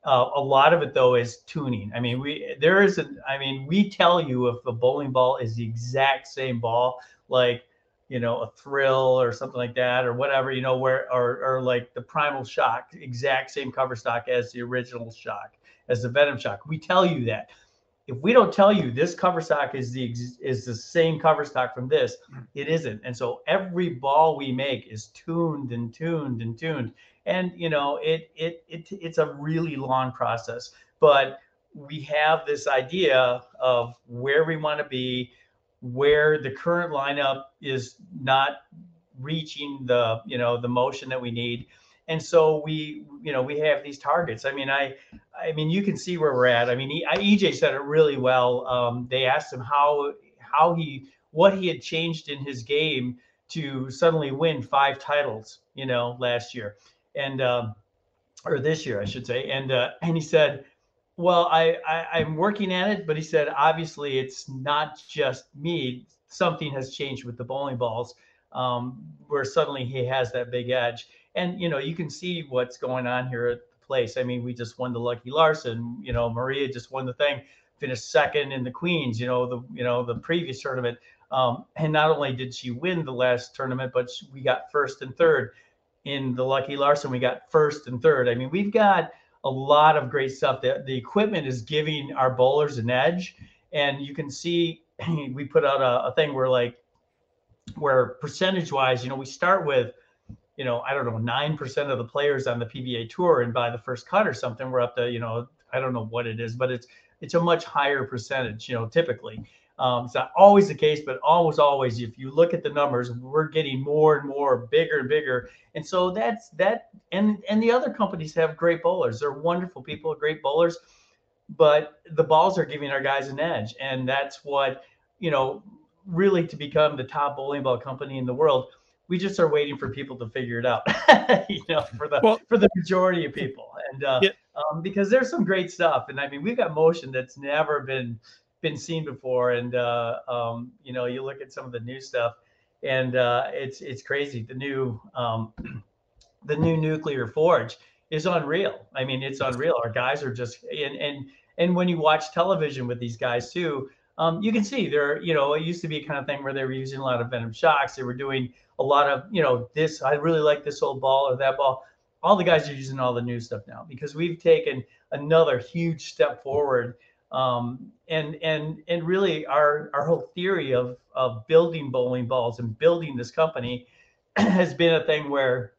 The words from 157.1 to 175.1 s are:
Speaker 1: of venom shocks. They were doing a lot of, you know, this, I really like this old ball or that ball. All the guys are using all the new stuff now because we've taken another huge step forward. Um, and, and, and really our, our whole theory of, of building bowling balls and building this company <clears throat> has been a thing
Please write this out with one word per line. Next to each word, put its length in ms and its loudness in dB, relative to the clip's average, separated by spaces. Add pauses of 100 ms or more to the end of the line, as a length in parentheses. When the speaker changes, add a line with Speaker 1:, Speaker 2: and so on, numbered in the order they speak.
Speaker 1:
of 100 -4
venom 220 -6
shocks. 440 2
They 80 -6
were 100 -6 (120)
doing 260 -4 (260)
a 40 -2
lot 260 4
of, 220 -2
you 120 0
know, 320 2
this, 280 -2
I 120 2
really 360 2
like 140 2
this 180 -4
old 180 -2
ball 300 4
or 60 0
that 200 2
ball. 280 0 (380)
All 140 6
the 80 0
guys 240 4
are 60 -8
using 260 -8
all 140 0
the 80 -2
new 180 -6
stuff 260 -10
now 220 -16
because 260 -14
we've 240 -2
taken 460 4 (280)
another 460 4
huge 540 -4
step 300 0
forward. 520 0 (380)
Um, 580 -2 (180)
and, 280 -4
and, 500 -4
and 180 -2
really 420 0
our, 480 2
our 120 -2
whole 280 0
theory 380 -2
of, 240 0 (180)
of 340 -2
building 420 4
bowling 360 -2
balls 340 -2
and 180 -8
building 380 2
this 160 -8
company 540 -2 (260)
<clears throat> 240 -12
has 380 4
been 200 4
a 100 2
thing 260 0